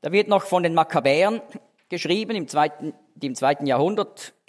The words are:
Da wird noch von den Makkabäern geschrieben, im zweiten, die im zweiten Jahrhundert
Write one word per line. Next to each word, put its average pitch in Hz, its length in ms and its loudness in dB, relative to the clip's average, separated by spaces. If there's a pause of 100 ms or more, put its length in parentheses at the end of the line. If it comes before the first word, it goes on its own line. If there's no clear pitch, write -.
Da 147 100 -6
wird 202 160 2
noch 190 160 2
von 180 200 0
den 165 100 0
Makkabäern 160 680 2 (480)
geschrieben, 185 460 -2
im 165 120 -6
zweiten, 151 460 -2 (220)
die 143 120 -8
im 127 80 -6
zweiten 143 300 0
Jahrhundert 165 680 -2 (160)